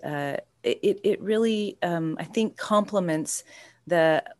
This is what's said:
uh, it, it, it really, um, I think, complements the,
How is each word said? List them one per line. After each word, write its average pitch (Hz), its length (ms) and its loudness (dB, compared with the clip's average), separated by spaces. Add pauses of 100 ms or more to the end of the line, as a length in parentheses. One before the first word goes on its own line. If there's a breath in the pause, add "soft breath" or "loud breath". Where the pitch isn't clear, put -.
uh, 143 340 -4 (260)
it, - 180 0
it, 202 220 0
it 202 180 0
really, 214 600 0
um, 165 360 -2
I - 40 -6
think, 214 340 -2
complements 190 840 0 (420 loud breath)
the, 160 380 4 (160)